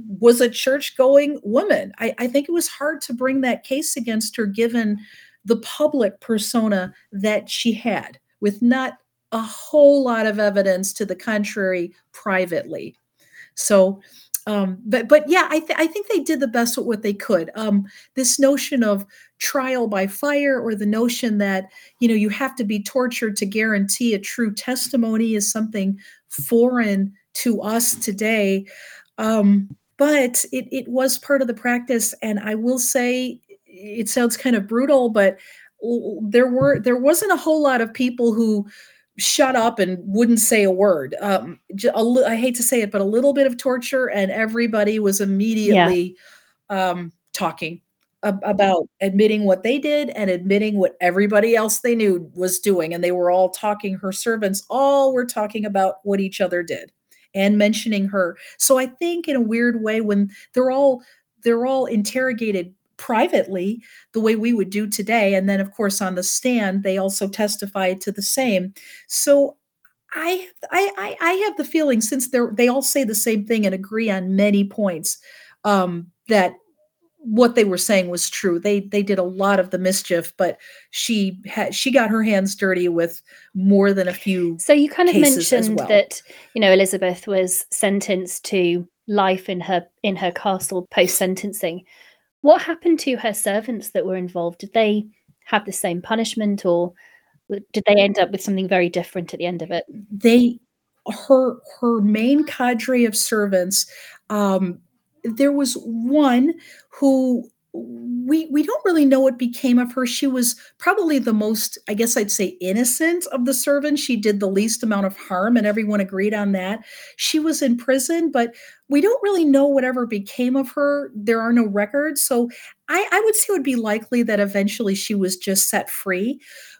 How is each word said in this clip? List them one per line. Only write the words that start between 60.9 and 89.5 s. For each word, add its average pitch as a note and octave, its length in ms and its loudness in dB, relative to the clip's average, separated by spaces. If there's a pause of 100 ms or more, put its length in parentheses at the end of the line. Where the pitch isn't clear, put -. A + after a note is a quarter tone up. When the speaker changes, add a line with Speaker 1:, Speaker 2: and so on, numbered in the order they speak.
Speaker 1:
they're A#3 220 2
all C4 180 0
interrogated A3 880 -2 (260)
privately, G#3+ 840 -2 (300)
the A3+ 80 -4
way A3 160 2
we A#3 160 0
would F#3+ 180 0
do G#3 160 -4
today, G#3 480 0
and F#3+ 140 0
then, G3 100 0
of G3 140 -6
course, G3+ 280 -4
on F#3 140 -4
the F3+ 80 -4
stand, G3 640 -2
they F#3+ 140 -2
also G3 280 -2
testified G3 720 -4
to G3+ 120 -6
the G3+ 100 -10
same. G3 500 -2 (360)
So C#4+ 480 2 (580)
I, F#4 340 -4 (220)
I, G4 260 0
I, - 240 -8
I E4+ 120 0
have G4+ 240 -2
the D4 80 -4
feeling, C#4+ 360 2
since C4 280 -4
they're, A#3+ 260 0
they A#3+ 140 4
all C4 140 0
say C#4 200 0
the A3 120 -2
same A3+ 300 0
thing A3 220 0
and F#3+ 80 0
agree A3 340 -4
on F#3+ 280 -2
many G3+ 260 4
points, G3 560 -4 (460)
um, F3+ 420 0 (220)
that G3 260 2 (600)
what A#3+ 400 2
they A3+ 80 6
were F#3 140 0
saying F#3 300 2
was F3 220 -4
true. F3 300 -2
They, G3+ 200 0
they G3+ 220 -2
did G3 160 -2
a F#3 60 2
lot F#3+ 340 0
of F#3 120 0
the F3+ 80 -4
mischief, F#3 580 -2
but F3+ 220 -2 (320)
she G3 500 -2 (120)
ha-, - 200 -4
she - 180 -4
got A#3 200 4
her A3 120 0
hands G3 320 0
dirty F3+ 340 0
with E3+ 320 -2 (320)
more G3 400 4
than F#3+ 140 -2
a F3+ 80 -4
few F3 460 -2
Speaker 2:
So - 120 4
you D4 160 4
kind F4+ 200 2
of E4+ 60 2
Speaker 1:
cases C#4+ 380 4
as A3+ 160 2
Speaker 2:
mentioned G#3+ 100 -2
Speaker 1:
well. - 100 -4
Speaker 2:
that, - 340 2 (320)
you A3+ 60 -2
know, G3 100 6
Elizabeth F#3 560 2
was F#3 440 -2
sentenced G3 720 -2
to F3 420 0 (220)
life F#3+ 400 0
in F3+ 120 -6